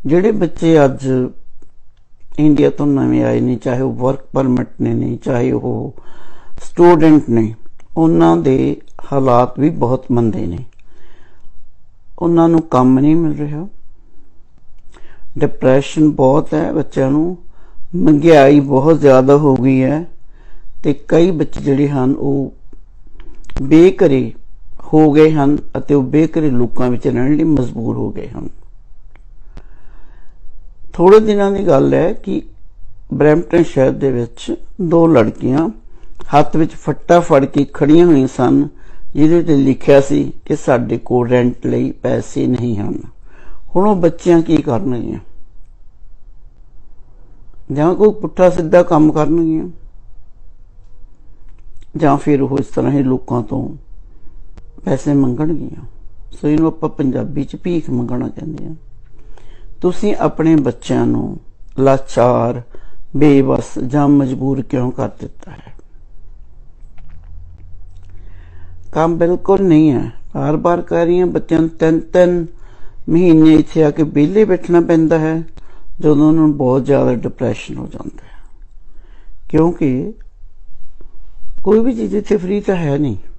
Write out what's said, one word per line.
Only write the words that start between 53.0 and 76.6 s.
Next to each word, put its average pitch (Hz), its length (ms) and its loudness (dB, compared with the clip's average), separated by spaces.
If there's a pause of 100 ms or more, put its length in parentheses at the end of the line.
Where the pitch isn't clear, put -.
ਲੋਕਾਂ 127 380 -2
ਤੋਂ - 340 -6 (1120)
ਪੈਸੇ 147 280 -2
ਮੰਗਣਗੀਆਂ। 135 720 -2 (460)
ਸੋ - 160 -6
ਇਹਨੂੰ 156 200 2
ਆਪਾਂ 156 220 -4
ਪੰਜਾਬੀ 135 540 -4
'ਚ - 120 -8
ਭੀਖ 170 340 -4
ਮੰਗਣਾ 123 380 -4
ਕਹਿੰਦੇ - 380 -10
ਹਾਂ। - 100 -10 (1080)
ਤੁਸੀਂ 180 340 2
ਆਪਣੇ 160 400 2
ਬੱਚਿਆਂ 127 500 -2
ਨੂੰ 98 340 -2 (400)
ਲਾਚਾਰ, 120 840 0 (560)
ਬੇਵੱਸ 135 600 4
ਜਾਂ 139 280 0
ਮਜਬੂਰ 135 540 0
ਕਿਉਂ 127 300 -2
ਕਰ 117 180 -4 (100)
ਦਿੱਤਾ - 320 -14
ਹੈ? - 220 -18 (3250)
ਕੰਮ 165 260 0
ਬਿਲਕੁਲ 180 440 0
ਨਹੀਂ 156 300 4
ਹੈ। 113 200 -2 (240)
ਬਾਰ-ਬਾਰ 156 460 -2
ਕਹਿ 170 240 -2
ਰਹੀ 175 140 2
ਹਾਂ, 180 80 2
ਬੱਚਿਆਂ 160 320 -2
ਨੂੰ 160 100 0
ਤਿੰਨ 160 300 0
ਤਿੰਨ 175 460 2 (640)
ਮਹੀਨੇ 160 440 6
ਇੱਥੇ 156 300 4
ਆ 147 80 4
ਕੇ 151 120 0
ਵਿਹਲੇ 165 420 2
ਬੈਠਣਾ 175 360 2
ਪੈਂਦਾ 160 380 2
ਹੈ, 160 240 -2 (560)
ਜਦੋਂ 151 280 4
ਉਹਨਾਂ 156 60 6
ਨੂੰ 151 240 4
ਬਹੁਤ 127 280 0